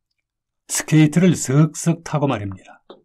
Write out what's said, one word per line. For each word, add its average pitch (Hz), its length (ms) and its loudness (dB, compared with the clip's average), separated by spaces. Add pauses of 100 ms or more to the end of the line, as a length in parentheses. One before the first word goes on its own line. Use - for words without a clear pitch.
(680)
스케이트를 156 680 2
슥슥 151 680 0
타고 147 240 -4
말입니다. 101 560 -8 (220)